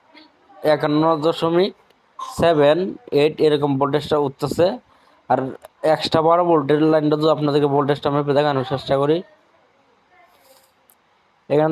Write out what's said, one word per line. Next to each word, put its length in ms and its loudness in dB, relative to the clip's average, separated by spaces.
একান্ন 300 0
দশমিক 460 0
সেভেন 380 4
এইট 140 0
এরকম 340 0
ভোল্টেজটা 460 -2
উঠতেছে। 400 -2
আর 100 2
এক্সট্রা 340 -2
বারো 220 4
ভোল্টের 300 2
লাইনটা 300 2
যদি 140 2
আপনাদেরকে 400 0
ভোল্টেজটা 380 -2
মেপে 240 -2
দেখানোর 340 0
চেষ্টা 300 -4
করি, 160 0
এখানে 220 2